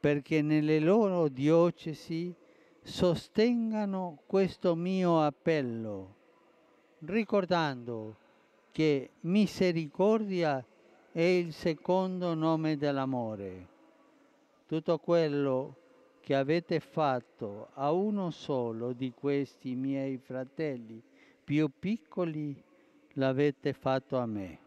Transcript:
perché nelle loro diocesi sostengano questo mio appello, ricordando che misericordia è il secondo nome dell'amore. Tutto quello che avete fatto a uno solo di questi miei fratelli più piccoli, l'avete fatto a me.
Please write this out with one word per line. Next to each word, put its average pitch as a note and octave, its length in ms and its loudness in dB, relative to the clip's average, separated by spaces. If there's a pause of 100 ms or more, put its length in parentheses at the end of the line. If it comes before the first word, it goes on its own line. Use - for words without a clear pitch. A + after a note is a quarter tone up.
perché D3 380 2
nelle D3+ 380 2
loro F3+ 480 4
diocesi E3 1040 0 (500)
sostengano G#3 1400 0
questo F#3 500 2
mio F3 480 2
appello, A2+ 880 -2 (920)
ricordando D3+ 1080 -2 (540)
che D3 500 0
misericordia F3+ 1400 0 (480)
è E3 120 -2
il F3 320 2
secondo F3+ 800 -2
nome D#3+ 420 0
dell'amore. A#2+ 920 -4 (1000)
Tutto D#3+ 320 -2
quello C#3+ 760 0 (440)
che - 140 -2
avete D3+ 460 0
fatto B2 920 -4
a C#3 180 -2
uno F#3+ 400 0
solo A#2+ 600 -4
di B2+ 220 -6
questi C#3 600 -4
miei C3+ 440 -4
fratelli B2+ 840 -8 (400)
più D3 360 0
piccoli, D#3+ 840 -6 (520)
l'avete C#3 580 0
fatto C3 460 -2
a A#2+ 80 0
me. G2 400 -6